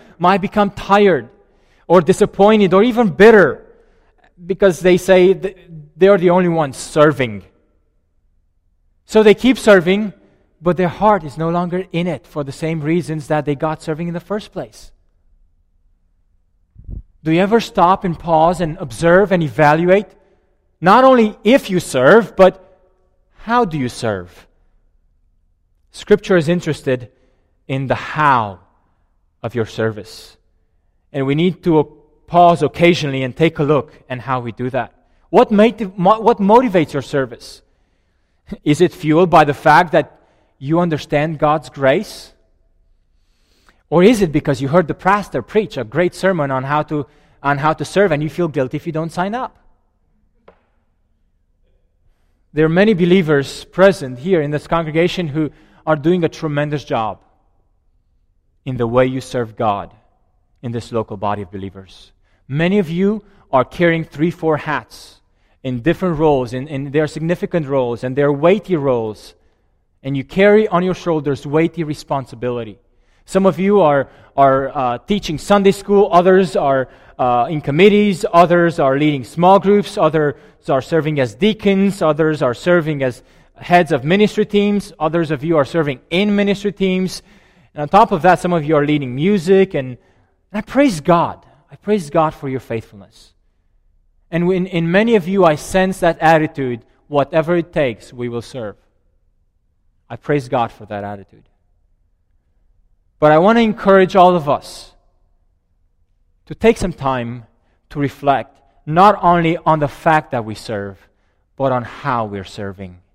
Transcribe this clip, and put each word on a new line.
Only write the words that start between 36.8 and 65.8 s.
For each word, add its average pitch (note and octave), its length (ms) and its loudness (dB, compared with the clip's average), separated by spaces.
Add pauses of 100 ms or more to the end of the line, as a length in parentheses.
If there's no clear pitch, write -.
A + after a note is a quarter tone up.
your C#3 100 -6
service? - 600 -8 (500)
<laughs> - 520 -20
Is D3 160 0
it F3+ 120 2
fueled D#3 380 0
by D#3 140 6
the C#3 100 -2
fact D#3+ 380 2
that D#3 280 -2 (380)
you D3 200 -2
understand D#3 600 -2
God's D3+ 320 -2
grace? C#3+ 600 -2 (1600)
Or E3+ 120 2
is G#3+ 200 4
it F3 80 -2
because C#3+ 300 -2
you C#3 80 -4
heard E3 200 2
the D3 60 -6
pastor F#3+ 460 -2
preach - 360 -4
a B2+ 80 -6
great E3+ 300 -4
sermon E3+ 360 -2
on C3 140 -4
how D3 200 -2
to, D3+ 220 -6 (360)
on C#3+ 160 0
how D#3 140 0
to D3+ 120 -6
serve F#3+ 280 0
and D3 100 -2
you D#3 60 -4
feel E3+ 200 -4
guilty C3+ 280 -4
if C#3+ 100 -10
you E3 60 -8
don't D#3 200 -8
sign G3 220 -6
up? B3+ 220 -10 (3000)
There D3+ 140 2
are D#3 40 2
many G3+ 240 4
believers E3 720 0
present D3+ 540 0
here E3 240 -2
in C#3+ 80 -4
this D3+ 160 -6
congregation E3 640 -2
who D3+ 220 -4 (360)
are D#3 100 0
doing E3+ 280 0
a D#3 40 0
tremendous D3 560 -6
job A2 380 -6 (1400)
in C3 100 -8
the A#2+ 100 -2
way B2+ 200 2
you C3 160 -6
serve A2+ 340 -8
God G2+ 380 -4 (640)
in A#2+ 120 -10
this A#2+ 200 -10
local A2 240 -6
body G2+ 260 -6
of F2 80 -16
believers. F#2+ 640 -18 (340)
Many E3+ 320 -2
of E3 120 -2
you G3 340 -2 (260)
are B2+ 140 2
carrying E3 400 -2
three, D3+ 260 -4
four D#3+ 280 -4
hats - 640 -10 (420)
in B2+ 180 -6